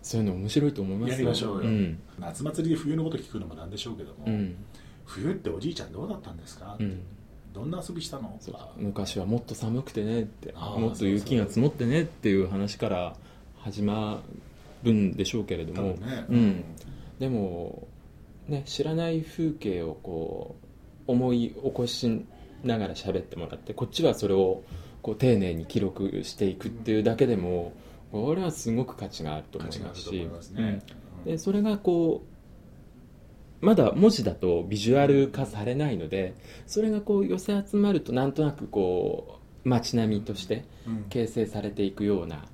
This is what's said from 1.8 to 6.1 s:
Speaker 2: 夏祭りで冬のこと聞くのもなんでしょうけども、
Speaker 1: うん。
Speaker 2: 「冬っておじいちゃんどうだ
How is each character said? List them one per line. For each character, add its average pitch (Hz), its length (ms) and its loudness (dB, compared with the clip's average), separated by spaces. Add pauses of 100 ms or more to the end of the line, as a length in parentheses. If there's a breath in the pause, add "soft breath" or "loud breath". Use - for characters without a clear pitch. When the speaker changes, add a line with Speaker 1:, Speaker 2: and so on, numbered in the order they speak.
Speaker 2:
夏 85 240 -10
祭 160 260 -2
り 160 60 4
で - 60 -2
冬 151 160 0
の 160 80 0
こ 160 60 -2
と 147 80 -4
聞 - 140 -10
く 104 80 -6
の 87 60 -8
も 80 80 -12
な 78 100 -14
ん 87 60 -10
で 101 80 -10
し - 80 -8
ょ 113 60 -8
う 98 40 -10
け - 60 -12
ど 71 120 -14
も、 - 120 -16
Speaker 1:
う 113 40 0
ん。 98 260 0 (480 loud breath)
Speaker 2:
「冬 107 260 -4
っ - 40 0
て - 160 -6
お - 100 -4
じ 151 100 -2
い 165 40 -6
ち - 80 -10
ゃ - 40 -10
ん - 60 -16
ど 95 120 -8
う 202 40 -8
だ 208 80 -6